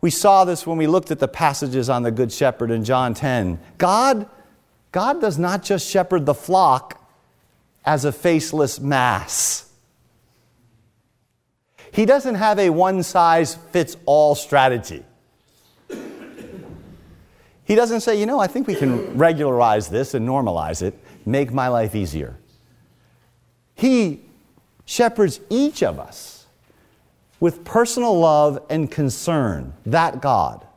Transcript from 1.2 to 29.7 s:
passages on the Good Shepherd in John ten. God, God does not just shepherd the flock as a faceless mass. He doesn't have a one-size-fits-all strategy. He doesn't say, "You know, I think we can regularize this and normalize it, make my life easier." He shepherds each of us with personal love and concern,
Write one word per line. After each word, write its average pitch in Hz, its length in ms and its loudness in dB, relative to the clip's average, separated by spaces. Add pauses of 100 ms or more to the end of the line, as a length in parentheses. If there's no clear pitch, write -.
passages 135 640 -2
on 123 140 0
the 117 80 0
Good 113 200 -2
Shepherd 120 380 -2
in 113 140 -2
John 123 320 0
ten. 110 440 -2 (200)
God, 214 500 2 (600)
God 262 280 -2
does 202 200 -2
not 180 240 -2
just - 260 -4
shepherd 180 380 0
the 147 80 2
flock 170 680 0 (800)
as 147 220 0
a 147 60 0
faceless 156 680 0
mass. 127 880 -2 (2250)
He 214 140 2
doesn't 262 300 2
have 208 240 0
a 190 100 4
one-size-fits-all 165 1700 0
strategy. 127 680 0 (2500)
He 202 100 0
doesn't 226 280 2
say, 220 180 0
"You 208 80 -2
know, 269 120 -2
I 202 60 2
think 247 220 -4
we 190 80 -4
can 123 420 -2
regularize 127 720 2
this 120 240 -4
and 120 160 -2
normalize 87 540 -4
it, 98 100 -4 (320)
make 131 260 -2
my 127 160 -2
life 113 280 -2
easier." 76 420 -6 (1400)
He 233 480 0 (640)
shepherds 220 540 0 (100)
each 277 320 0
of 87 180 -2
us - 340 -18 (1040)
with - 280 -2
personal 233 520 0
love 151 400 4 (120)
and 156 200 -2
concern, 120 840 -2 (120)